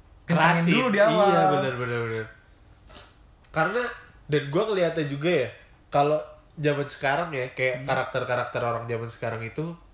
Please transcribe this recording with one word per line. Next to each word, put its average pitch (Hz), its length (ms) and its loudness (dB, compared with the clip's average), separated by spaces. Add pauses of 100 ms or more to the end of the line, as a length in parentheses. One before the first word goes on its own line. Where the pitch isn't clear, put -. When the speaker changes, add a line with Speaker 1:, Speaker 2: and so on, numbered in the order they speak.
(260)
Speaker 1:
kencangin 170 360 4
Speaker 2:
Kerasin. 175 160 4
Speaker 1:
dulu 254 160 2
di 202 80 2
awal. 208 240 6
Speaker 2:
Iya, 170 180 6 (140)
benar, 131 160 -2
benar, 120 320 -4
benar. 113 200 -4 (1200)
Karena, 190 340 -2 (460)
dan 147 140 0 (100)
gua 185 160 2
ngeliatnya 165 400 0
juga 143 200 -4
ya, 135 200 0 (400)
kalau 147 320 2 (320)
zaman 143 320 -2
sekarang 143 480 -2
ya, 131 240 -4
kayak 127 240 -2
Speaker 1:
Hmm. 135 80 -10
Speaker 2:
karakter-karakter 123 720 -2
orang 117 240 -2
zaman 117 240 -6
sekarang 113 320 -6
itu 151 320 -8 (200)